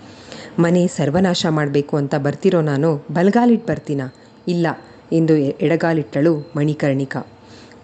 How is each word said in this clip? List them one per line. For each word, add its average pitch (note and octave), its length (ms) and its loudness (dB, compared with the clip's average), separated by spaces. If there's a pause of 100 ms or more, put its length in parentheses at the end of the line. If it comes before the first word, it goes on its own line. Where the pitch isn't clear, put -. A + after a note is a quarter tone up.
(600)
"ಮನೆ F3 280 2
ಸರ್ವನಾಶ F3 600 0
ಮಾಡ್ಬೇಕು D3 480 0
ಅಂತ C#3+ 180 -2
ಬರ್ತಿರೋ D3+ 460 0
ನಾನು D3 500 0
ಬಲ್ಗಾಲಿಟ್ A3 560 2
ಬರ್ತೀನಾ? C#3+ 460 -4 (340)
ಇಲ್ಲ" F3 200 0 (440)
ಎಂದು D#3+ 240 4
ಎ-, C#3+ 260 0
ಎಡಗಾಲಿಟ್ಟಳು D#3 960 0
ಮಣಿಕರ್ಣಿಕಾ. C#3+ 680 -2 (560)